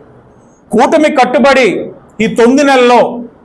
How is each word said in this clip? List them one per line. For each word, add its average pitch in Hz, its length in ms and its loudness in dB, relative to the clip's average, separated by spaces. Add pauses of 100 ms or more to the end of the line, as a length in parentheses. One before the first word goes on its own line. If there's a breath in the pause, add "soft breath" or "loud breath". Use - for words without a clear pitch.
(720)
కూటమి 269 400 0
కట్టుబడి 262 800 0 (300)
ఈ 220 140 -4
తొమ్మిది 254 280 2
నెలల్లో 247 580 0 (240)